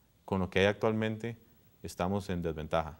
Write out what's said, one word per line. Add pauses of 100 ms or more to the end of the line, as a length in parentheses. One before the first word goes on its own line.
(240)
con
lo
que
hay
actualmente, (460)
estamos
en
desventaja.